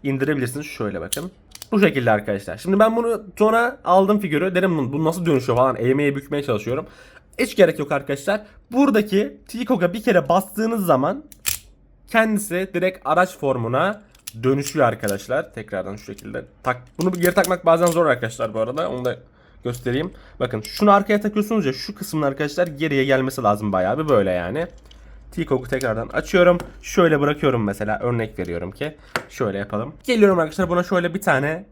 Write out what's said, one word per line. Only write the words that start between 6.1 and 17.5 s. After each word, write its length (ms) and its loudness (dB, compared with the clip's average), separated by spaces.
bükmeye 260 -4
çalışıyorum. 440 -4
Hiç 180 -2
gerek 220 4
yok 140 -4
arkadaşlar. 480 -4
Buradaki 760 2
T-Cog'a 440 0
bir 100 -8
kere 260 2
bastığınız 580 0
zaman 380 2
kendisi 640 0
direkt 300 -2
araç 340 0
formuna 640 -2
dönüşüyor 440 2
arkadaşlar. 680 -4
Tekrardan 420 -8
şu 80 -18
şekilde 400 -12
tak. 200 -4
Bunu 140 0
geri 220 0
takmak 320 0